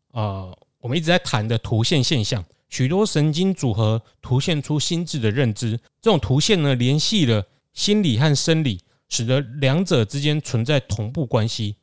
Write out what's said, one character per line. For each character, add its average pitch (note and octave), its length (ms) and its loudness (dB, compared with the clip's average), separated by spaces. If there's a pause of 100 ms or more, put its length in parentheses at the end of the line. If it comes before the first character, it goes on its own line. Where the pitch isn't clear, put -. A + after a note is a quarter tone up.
(120)
呃， F#2+ 440 -6 (240)
我 - 80 -10
们 B2+ 100 -2
一 F3 40 0
直 D#3 60 -4
在 F3 120 4
谈 A2 280 -2
的 A2+ 100 0
图 A2+ 260 0
现 C3+ 200 2
现 A#2+ 200 0
象。 G2+ 200 -4 (260)
许 B2+ 180 -2
多 F#3 180 0
神 D#3 280 2
经 F#3 200 0
组 B2+ 200 -2
合 A2 280 2 (200)
图 B2 180 0
现 D3+ 220 0
出 D3+ 180 -2
心 E3+ 260 -2
智 D#3 140 -6
的 A2 120 2
认 A#2+ 220 0
知， A2+ 260 -4 (220)
这 A3+ 100 2
种 E3+ 80 4
图 C3 200 0
现 F3+ 220 2
呢， C#3+ 140 2
联 B2+ 240 2
系 F3+ 260 0
了 A2 200 2 (280)
心 G#3 280 2
理 C3+ 160 2
和 D3 180 4
生 D#3+ 280 2
理， G#2+ 180 -2 (260)
使 - 160 -2
得 B2+ 160 0
两 C#3 460 0
者 C3+ 180 2
之 C#3+ 160 -4
间 D3+ 220 0
存 A#2 240 -2
在 C#3+ 140 2
同 A2 320 -4
步 C#3+ 140 -4
关 A2 220 0
系， G#2 360 -6